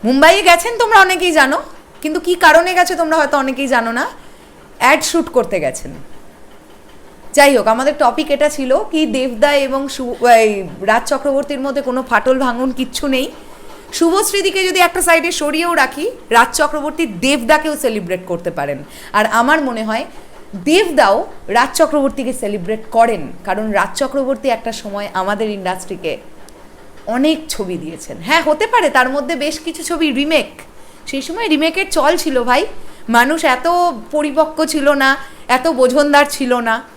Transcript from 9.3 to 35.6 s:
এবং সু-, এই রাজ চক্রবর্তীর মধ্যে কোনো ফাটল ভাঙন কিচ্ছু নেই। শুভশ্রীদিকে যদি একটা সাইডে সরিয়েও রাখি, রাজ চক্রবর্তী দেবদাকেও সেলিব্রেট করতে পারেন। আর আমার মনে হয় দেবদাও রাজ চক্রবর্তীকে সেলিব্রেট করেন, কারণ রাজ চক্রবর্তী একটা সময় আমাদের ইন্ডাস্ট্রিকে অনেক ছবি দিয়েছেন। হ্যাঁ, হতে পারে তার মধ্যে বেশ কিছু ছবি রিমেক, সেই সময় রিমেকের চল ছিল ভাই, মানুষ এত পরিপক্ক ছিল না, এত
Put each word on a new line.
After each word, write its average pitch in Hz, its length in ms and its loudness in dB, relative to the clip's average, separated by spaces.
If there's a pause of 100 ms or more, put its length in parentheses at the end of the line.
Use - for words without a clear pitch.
এবং 269 320 0
সু-, 247 300 -8 (100)
এই 220 360 6 (180)
রাজ 220 240 2
চক্রবর্তীর 277 540 -2
মধ্যে 277 220 -4
কোনো 254 280 -4
ফাটল 254 300 2
ভাঙন 254 320 -2
কিচ্ছু 262 360 -6
নেই। 262 240 -2 (600)
শুভশ্রীদিকে 381 760 0
যদি 370 120 0
একটা 349 220 2
সাইডে 330 300 2
সরিয়েও 311 440 -2
রাখি, 294 300 -2 (240)
রাজ 240 280 4
চক্রবর্তী 302 480 -2
দেবদাকেও 269 720 0
সেলিব্রেট 185 500 -4
করতে 170 240 -6
পারেন। 143 280 -6 (340)
আর 214 120 2
আমার 254 360 2
মনে 233 220 -4
হয় 220 220 -4 (600)
দেবদাও 302 640 2 (200)
রাজ 233 300 2
চক্রবর্তীকে 277 560 0
সেলিব্রেট 208 580 -6
করেন, 226 300 2 (240)
কারণ 208 260 -4
রাজ 196 280 0
চক্রবর্তী 269 500 -2
একটা 226 220 -4
সময় 202 420 -10
আমাদের 208 360 -2
ইন্ডাস্ট্রিকে 185 680 -6 (920)
অনেক 277 300 0 (120)
ছবি 180 280 -6
দিয়েছেন। 156 440 -12
হ্যাঁ, 294 240 0
হতে 302 220 0
পারে 370 220 2
তার 262 200 2
মধ্যে 277 260 -4
বেশ 294 240 -4
কিছু 330 240 -10
ছবি 320 280 -2
রিমেক, 285 380 0 (560)
সেই 269 160 -6
সময় 392 260 -6
রিমেকের 320 440 0
চল 302 260 2
ছিল 262 260 -2
ভাই, 254 220 2 (440)
মানুষ 254 360 4
এত 262 220 0 (440)
পরিপক্ক 302 540 0
ছিল 277 280 0
না, 269 160 2 (380)
এত 247 200 2